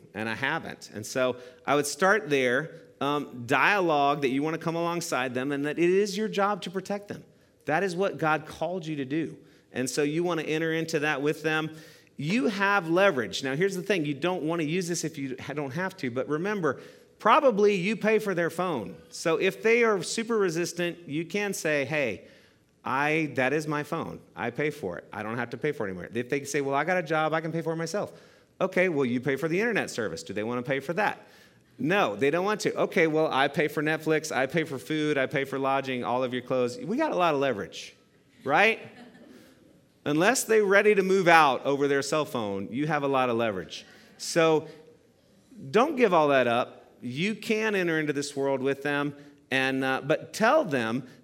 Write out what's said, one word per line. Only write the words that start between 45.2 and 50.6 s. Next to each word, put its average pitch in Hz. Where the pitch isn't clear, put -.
don't 254
give 233
all 151
that 135
up. 120
You 151
can 220
enter 175
into 151
this 143
world 135
with 135
them, 147
and, 131
uh, 131
but 147
tell 277